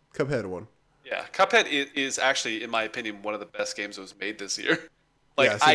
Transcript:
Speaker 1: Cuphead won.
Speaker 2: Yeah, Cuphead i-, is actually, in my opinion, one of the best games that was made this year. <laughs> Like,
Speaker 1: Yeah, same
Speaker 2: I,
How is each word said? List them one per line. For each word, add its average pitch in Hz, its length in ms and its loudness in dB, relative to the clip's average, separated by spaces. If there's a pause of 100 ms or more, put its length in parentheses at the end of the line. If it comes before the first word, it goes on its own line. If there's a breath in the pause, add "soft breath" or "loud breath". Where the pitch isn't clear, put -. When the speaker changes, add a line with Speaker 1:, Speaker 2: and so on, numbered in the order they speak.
(140)
Speaker 1:
Cuphead 135 320 -2
won. 92 200 -8 (400)
Speaker 2:
Yeah, 110 260 -4
Cuphead 202 340 4
i-, 143 280 -2
is 135 240 -2
actually, 123 460 0
in 117 60 -10
my 113 120 0
opinion, 107 400 -8
one 104 120 -4
of 104 60 -6
the 98 60 -10
best 104 300 -6
games 104 200 -8
that 98 60 -12
was 95 160 -18
made 101 200 -6
this 98 200 -6
year. 156 260 0
<laughs> - 40 -20 (480)
Like, 135 140 6
Speaker 1:
Yeah, 104 80 0
same 151 100 6
Speaker 2:
I, 156 60 8